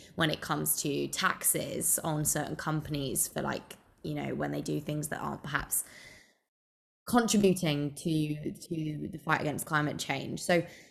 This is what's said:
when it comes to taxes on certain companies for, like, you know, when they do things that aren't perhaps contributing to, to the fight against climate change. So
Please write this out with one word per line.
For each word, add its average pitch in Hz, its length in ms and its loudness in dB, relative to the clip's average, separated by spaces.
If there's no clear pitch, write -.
when 160 140 4
it 151 100 -2
comes 151 440 0
to 143 260 0
taxes - 960 2
on 151 180 2
certain 151 320 0
companies 151 720 0
for, - 140 -4
like, 139 340 -4
you 156 100 -4
know, 143 220 -2
when 143 160 -2
they 147 100 -2
do 151 180 -2
things 151 280 -4
that - 120 -6
aren't 147 220 -6
perhaps - 420 -2
contributing 185 880 4
to, 151 560 -2
to 156 600 -6
the 160 60 -8
fight - 240 0
against 147 240 -2
climate 147 320 2
change. 131 460 -4
So 175 180 6